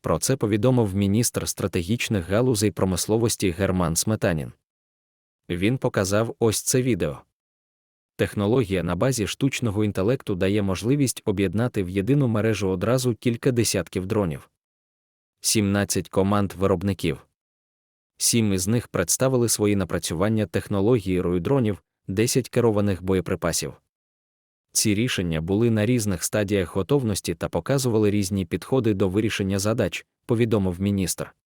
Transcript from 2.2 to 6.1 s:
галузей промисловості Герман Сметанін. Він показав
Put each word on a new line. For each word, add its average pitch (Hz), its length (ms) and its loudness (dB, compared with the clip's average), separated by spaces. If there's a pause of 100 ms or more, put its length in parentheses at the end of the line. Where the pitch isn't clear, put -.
галузей 107 420 2
промисловості 104 800 0
Герман 90 460 0
Сметанін. 87 560 -2 (960)
Він 95 300 0
показав 110 600 0